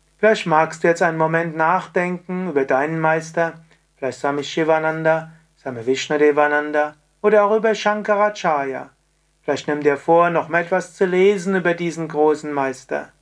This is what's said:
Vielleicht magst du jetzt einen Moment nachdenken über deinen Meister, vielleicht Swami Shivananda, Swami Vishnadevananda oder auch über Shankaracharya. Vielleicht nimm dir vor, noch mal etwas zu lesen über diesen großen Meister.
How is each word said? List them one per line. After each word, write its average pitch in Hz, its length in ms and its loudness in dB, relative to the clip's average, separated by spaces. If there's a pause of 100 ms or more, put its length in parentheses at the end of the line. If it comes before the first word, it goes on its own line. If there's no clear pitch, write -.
(180)
Vielleicht 214 300 2
magst 160 360 0
du 185 40 4
jetzt 170 140 2
einen 165 160 0
Moment 160 400 -2
nachdenken 180 920 -2
über 139 140 0
deinen 147 380 -2
Meister, 160 640 -2 (320)
vielleicht - 220 -8
Swami 143 260 -4
Shivananda, 160 880 -2 (260)
Swami 120 260 -10
Vishnadevananda 147 1080 2 (260)
oder 208 220 4
auch 208 120 2
über 214 200 0
Shankaracharya. 202 1120 -2 (540)
Vielleicht 143 240 -4
nimm 147 140 -4
dir 143 160 2
vor, 170 320 4
noch 165 180 -2
mal 170 140 0
etwas 180 340 -4
zu 196 100 0
lesen 185 500 2
über 170 180 0
diesen 165 340 -6
großen 151 440 0
Meister. 139 580 -6 (120)